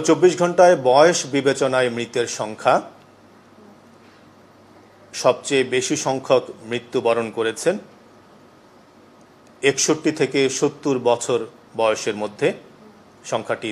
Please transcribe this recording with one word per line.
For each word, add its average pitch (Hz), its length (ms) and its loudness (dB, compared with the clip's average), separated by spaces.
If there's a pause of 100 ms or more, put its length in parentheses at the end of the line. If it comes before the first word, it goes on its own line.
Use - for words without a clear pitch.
চব্বিশ 165 320 6
ঘন্টায় 175 360 4 (140)
বয়স 156 300 6 (160)
বিবেচনায় 131 600 0
মৃতের 117 320 -4 (120)
সংখ্যা, 110 360 0 (2500)
সবচেয়ে 135 500 0 (120)
বেশি 127 200 -2 (100)
সংখ্যক 131 380 0 (260)
মৃত্যুবরণ 117 580 -2 (100)
করেছেন 113 380 -2 (1900)
একষট্টি 147 580 0
থেকে 139 200 0 (200)
সত্তর 143 360 -2 (140)
বছর 120 300 0 (400)
বয়সের 110 420 0
মধ্যে, 107 260 -4 (760)
সংখ্যাটি 113 460 -6